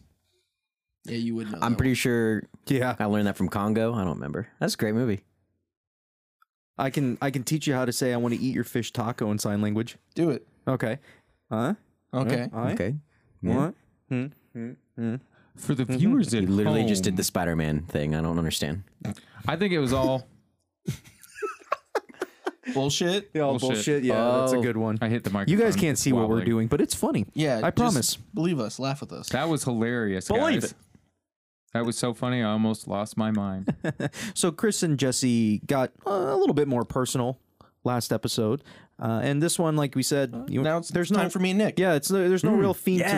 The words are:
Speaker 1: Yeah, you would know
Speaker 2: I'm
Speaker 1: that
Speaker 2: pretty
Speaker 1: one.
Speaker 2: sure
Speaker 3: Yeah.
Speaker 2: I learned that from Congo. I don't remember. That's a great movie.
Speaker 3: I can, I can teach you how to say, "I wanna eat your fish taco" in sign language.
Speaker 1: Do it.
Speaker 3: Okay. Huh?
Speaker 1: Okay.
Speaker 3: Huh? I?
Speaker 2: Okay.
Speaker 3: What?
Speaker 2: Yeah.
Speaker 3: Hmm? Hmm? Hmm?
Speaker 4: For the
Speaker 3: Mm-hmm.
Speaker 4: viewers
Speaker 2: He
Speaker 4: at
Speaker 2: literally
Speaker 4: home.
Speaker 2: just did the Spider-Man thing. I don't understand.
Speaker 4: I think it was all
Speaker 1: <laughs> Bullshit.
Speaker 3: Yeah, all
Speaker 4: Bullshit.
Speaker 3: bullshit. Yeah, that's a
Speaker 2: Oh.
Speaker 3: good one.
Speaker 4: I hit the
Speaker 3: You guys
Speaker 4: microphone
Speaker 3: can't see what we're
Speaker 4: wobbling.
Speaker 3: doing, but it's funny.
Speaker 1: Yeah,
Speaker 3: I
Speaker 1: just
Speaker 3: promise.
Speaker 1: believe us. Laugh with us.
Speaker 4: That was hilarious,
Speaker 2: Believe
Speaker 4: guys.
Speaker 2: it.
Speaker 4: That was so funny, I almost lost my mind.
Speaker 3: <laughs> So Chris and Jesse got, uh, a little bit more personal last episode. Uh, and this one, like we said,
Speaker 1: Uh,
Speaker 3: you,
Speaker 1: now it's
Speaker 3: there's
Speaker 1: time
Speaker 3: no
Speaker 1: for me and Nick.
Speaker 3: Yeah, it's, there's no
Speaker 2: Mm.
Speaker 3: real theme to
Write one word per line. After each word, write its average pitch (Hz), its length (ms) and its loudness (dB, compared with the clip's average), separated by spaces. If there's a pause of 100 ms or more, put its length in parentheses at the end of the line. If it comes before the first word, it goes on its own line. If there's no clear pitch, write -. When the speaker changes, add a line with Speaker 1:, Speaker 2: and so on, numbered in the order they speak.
(1080)
Speaker 1:
Yeah, 117 100 -8
you 117 200 -2
would 110 160 -6
know 85 100 -8
Speaker 2:
I'm 117 100 2
Speaker 1:
that 113 60 -2
Speaker 2:
pretty 131 140 4
Speaker 1:
one. 120 40 2
Speaker 2:
sure 117 460 2 (240)
Speaker 3:
Yeah. 127 320 2
Speaker 2:
I 110 80 0
learned 104 220 4
that 95 100 -4
from 92 100 0
Congo. 110 460 0
I 104 100 0
don't 80 120 -2
remember. 73 320 -6 (120)
That's 160 140 -2
a - 20 -12
great 110 180 0
movie. 113 300 0 (1500)
Speaker 3:
I 135 140 -2
can, 127 320 0
I 139 80 0
can 139 140 -4
teach 151 220 -2
you 151 60 2
how 127 140 0
to 120 80 0
say, 127 180 0
"I 120 60 0
wanna 120 200 0
eat 131 160 -2
your 117 100 -2
fish - 280 -4
taco" 117 380 -2
in 104 80 0
sign 104 240 -2
language. 107 340 -2 (180)
Speaker 1:
Do 170 140 0
it. 127 180 -4 (220)
Speaker 3:
Okay. 127 300 -2 (520)
Huh? 123 260 -2 (360)
Speaker 1:
Okay. 127 420 -2
Speaker 3:
Huh? 113 60 -6
I? 123 140 -2
Speaker 2:
Okay. 117 200 -2 (460)
Speaker 3:
What? 135 340 0 (340)
Speaker 2:
Yeah. 127 180 -4
Speaker 3:
Hmm? - 0 - (260)
Hmm? 117 180 -10 (240)
Hmm? 113 200 -4 (420)
Speaker 4:
For - 180 -2
the 127 80 0
Speaker 3:
Mm-hmm. 127 140 -2
Speaker 4:
viewers 196 340 4
Speaker 2:
He 117 80 2
Speaker 4:
at 98 100 2
Speaker 2:
literally 107 340 4
Speaker 4:
home. 117 60 2
Speaker 2:
just 98 140 2
did 95 140 2
the 92 80 0
Spider-Man 80 640 0
thing. 76 280 -2
I 80 80 0
don't 82 160 0
understand. 82 460 -2 (640)
Speaker 4:
I 147 80 0
think 185 160 0
it 165 80 2
was 127 120 0
all 131 360 0 (580)
Speaker 1:
<laughs> - 80 -2 (1800)
Bullshit. 175 600 0
Speaker 3:
Yeah, 156 80 0
all 135 160 2
Speaker 4:
Bullshit. 127 180 0
Speaker 3:
bullshit. 135 280 0
Yeah, 120 340 2
that's 131 140 2
a 127 40 2
Speaker 2:
Oh. 123 60 2
Speaker 3:
good 117 160 0
one. 110 240 0
Speaker 4:
I 117 60 0
hit 117 140 0
the - 80 -4
Speaker 3:
You 190 40 -2 (220)
guys - 20 4
Speaker 4:
microphone 214 220 4
Speaker 3:
can't 156 180 2
see 139 140 2
what 120 100 4
we're 110 140 2
Speaker 4:
wobbling. - 100 0
Speaker 3:
doing, 113 220 2
but 147 120 2
it's - 140 0
funny. 214 400 0
Speaker 1:
Yeah, 143 240 0
Speaker 3:
I - 20 -4 (100)
Speaker 1:
just - 60 -2
Speaker 3:
promise. 220 400 2
Speaker 1:
believe 170 420 -2
us. 107 200 -6
Laugh 135 240 -4
with 113 100 -14
us. - 160 -12
Speaker 4:
That 143 220 -2
was 147 140 0
hilarious, 113 640 0
Speaker 2:
Believe 233 340 2
Speaker 4:
guys. - 100 -2
Speaker 2:
it. - 40 -20 (1000)
Speaker 4:
That 117 100 -2
was 117 140 -2
so 120 160 0
funny, 123 280 -2
I 107 100 0
almost 110 360 0
lost 98 280 -4
my 110 140 0
mind. 101 520 -2
Speaker 3:
<laughs> 147 280 -4 (240)
So 185 160 0
Chris 202 320 -2
and 156 160 2
Jesse 120 680 2
got, - 260 0 (140)
uh, - 40 -4
a - 260 0
little 370 180 2
bit 147 140 2
more 120 160 0
personal 127 540 -2 (460)
last 123 280 0
episode. 110 500 0 (360)
Uh, 110 260 -2
and 143 180 0
this 170 160 0
one, 160 180 2
like 143 200 0
we 131 80 0
said, 139 280 0
Speaker 1:
Uh, 120 160 -10
Speaker 3:
you, 131 140 0
Speaker 1:
now 156 160 2
it's 165 100 -8
Speaker 3:
there's 175 220 -2
Speaker 1:
time 196 140 2
Speaker 3:
no 175 60 -2
Speaker 1:
for 190 100 -2
me 185 100 2
and 190 80 2
Nick. 208 200 2
Speaker 3:
Yeah, 180 160 4
it's, 143 140 0
there's 185 360 2
no 190 80 4
Speaker 2:
Mm. 202 80 4
Speaker 3:
real 196 140 4
theme 185 260 2
to 175 40 2 (140)